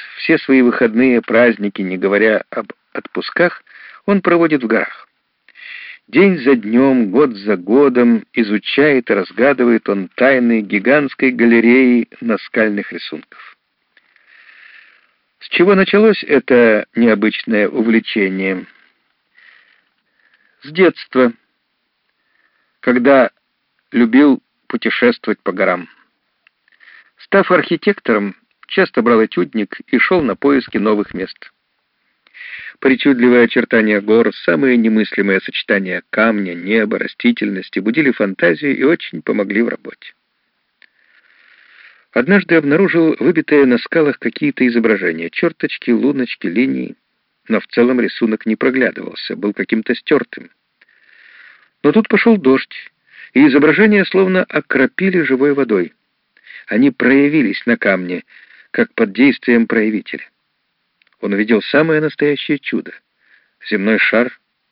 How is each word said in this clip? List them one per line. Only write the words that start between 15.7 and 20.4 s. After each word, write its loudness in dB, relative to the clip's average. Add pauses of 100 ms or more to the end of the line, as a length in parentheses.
началось 2
это 2 (100)
необычное 0
увлечение? -2 (2000)